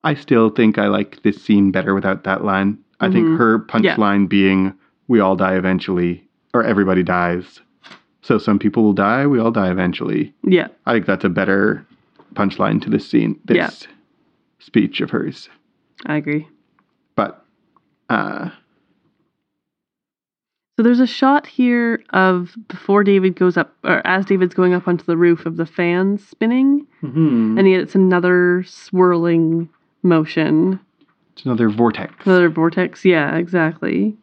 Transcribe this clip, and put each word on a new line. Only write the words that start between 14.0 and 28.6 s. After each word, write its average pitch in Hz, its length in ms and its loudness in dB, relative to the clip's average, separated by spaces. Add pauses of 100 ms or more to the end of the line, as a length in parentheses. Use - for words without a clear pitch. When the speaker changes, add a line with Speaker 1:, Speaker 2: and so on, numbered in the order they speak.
Speaker 1:
speech - 420 -2
of - 80 -6
hers. - 400 -8 (560)
Speaker 2:
I 151 100 -6
agree. 151 320 -6 (680)
Speaker 1:
But, - 280 -6 (680)
uh, 52 400 -6 (2250)
Speaker 2:
So 226 60 0
there's 240 160 4
a 254 80 4
shot 277 380 0
here 240 560 -2 (100)
of 185 440 0 (120)
before 202 360 0
David 190 320 2
goes 180 220 2
up, - 260 -4
or - 220 0
as 190 200 0
David's 185 300 0
going 180 180 2
up 180 140 -4
onto 175 180 -2
the 170 120 -2
roof 170 280 2
of 165 120 -8
the 165 80 -4
fan 180 520 -2
spinning, 262 680 -2 (160)
Speaker 1:
Mm-hmm. 123 540 0
Speaker 2:
and 196 120 4
yet 185 120 2
it's 151 140 -10
another 180 680 2